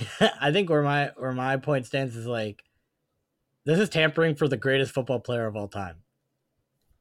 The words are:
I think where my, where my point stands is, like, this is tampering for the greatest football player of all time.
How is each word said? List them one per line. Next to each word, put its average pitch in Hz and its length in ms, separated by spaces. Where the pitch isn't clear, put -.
I 147 140
think 190 160
where 151 120
my, 143 360
where 131 160
my 131 240
point 131 280
stands 135 300
is, 117 100
like, 110 380
this 160 140
is 208 100
tampering 160 460
for 151 120
the 131 80
greatest 135 380
football 123 260
player 120 260
of 107 120
all 101 100
time. 92 300